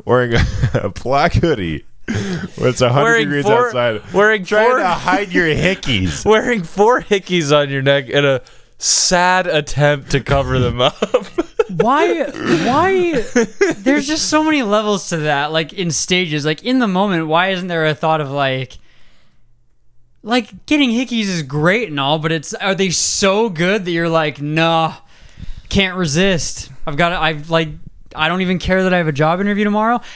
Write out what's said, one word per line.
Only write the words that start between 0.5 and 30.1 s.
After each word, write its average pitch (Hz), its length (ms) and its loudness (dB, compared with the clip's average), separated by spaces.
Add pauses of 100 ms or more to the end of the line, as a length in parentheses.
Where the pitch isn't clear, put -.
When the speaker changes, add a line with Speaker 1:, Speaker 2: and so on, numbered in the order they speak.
Speaker 1:
<laughs> - 0 - (100)
a 98 60 -4
black 139 440 0
hoodie 92 520 0 (220)
when 170 640 -4
it's 123 120 -2
a 123 100 4
hundred 135 140 2
Speaker 2:
Wearing 226 240 2
Speaker 1:
degrees 143 160 0
Speaker 2:
four, 233 240 4
Speaker 1:
outside. 120 440 -2
Speaker 2:
wearing 208 300 4
Speaker 1:
Trying 214 280 2
Speaker 2:
four, 254 80 2
Speaker 1:
to 190 80 0
hide 180 440 0
your 180 160 2
hickeys. 135 800 0
Speaker 2:
<laughs> 196 40 4
wearing 220 340 2
four 208 380 2
hickeys 180 560 0
on 143 120 0
your 139 120 -4
neck 139 280 2
in 143 160 2
a 135 160 0 (360)
sad 180 680 2
attempt 147 640 0
to 139 80 2
cover 131 400 0
them 123 220 0
up. 131 140 2
<laughs> - 760 -4
Speaker 3:
Why? 277 560 0
Why? 311 1000 0 (540)
There's 269 300 0
just 311 220 -2
so 302 140 2
many 302 180 2
levels 208 480 0
to 170 80 -2
that, 151 340 -2
like, 160 220 -2
in 185 160 -4
stages. 151 560 -2
Like, 156 180 -4
in 254 140 0
the 247 100 2
moment, 185 380 0
why 170 240 0
isn't 185 200 -4
there 160 180 0
a 151 80 0
thought 160 260 0
of, 139 80 -6
like, 131 480 -4 (1400)
like, 220 460 -4
getting 294 240 2
hickeys 233 320 -2
is 185 180 -2
great 151 480 0
and 143 100 -6
all, 143 200 0
but 156 120 -2
it's, 160 220 -4
are 196 220 -2
they 190 160 0
so 202 580 0
good 180 360 0
that 175 60 -4
you're 170 180 0
like, 156 320 0
"Nah, 160 540 0 (720)
can't 190 280 2
resist. 175 760 0 (140)
I've 147 120 -4
got, 170 160 2
I've, 156 360 -2
like, 165 200 0 (460)
I 156 120 0
don't 180 140 0
even 180 180 0
care 185 240 2
that 185 100 2
I 180 40 4
have 165 100 0
a 156 40 2
job 156 300 0
interview 208 220 0
tomorrow." 214 380 0 (140)